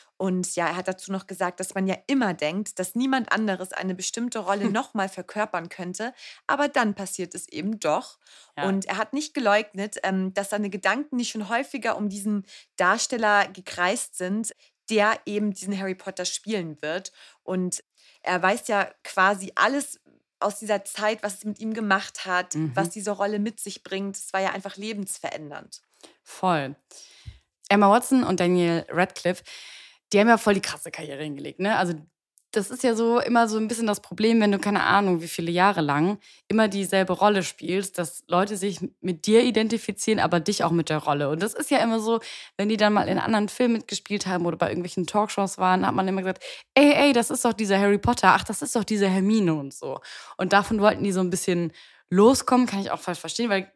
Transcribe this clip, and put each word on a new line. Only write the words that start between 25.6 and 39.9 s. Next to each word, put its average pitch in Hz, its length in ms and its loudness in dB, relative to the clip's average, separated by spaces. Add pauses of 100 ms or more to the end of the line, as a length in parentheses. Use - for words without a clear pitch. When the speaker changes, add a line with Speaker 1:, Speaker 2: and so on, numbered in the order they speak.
Speaker 2:
Voll. 147 520 -2 (920)
Emma 202 220 6
Watson 240 340 4
und 185 160 0
Daniel 175 500 2
Radcliffe, 180 540 -2 (680)
die 196 80 4
haben 220 80 6
ja 226 100 8
voll 208 160 4
die 196 60 0
krasse - 300 -8
Karriere 147 320 -10
hingelegt, 143 380 -10
ne? 202 160 0
Also 175 180 0 (580)
das 202 200 -2
ist 247 100 -10
ja 233 140 2
so 233 240 2
immer 233 280 4
so 220 100 -2
ein 220 100 -2
bisschen 226 180 -4
das 208 140 0
Problem, 220 400 2
wenn 208 100 4
du 196 80 2
keine 202 240 0
Ahnung, 185 400 2
wie 170 60 -8
viele 170 240 -4
Jahre 180 300 4
lang 151 360 2 (300)
immer 220 180 4
dieselbe 190 460 0
Rolle 190 320 4
spielst, 185 520 -4
dass - 300 -6
Leute 196 300 0
sich 180 240 -4 (200)
mit 175 260 -4
dir 220 180 8
identifizieren, 220 720 0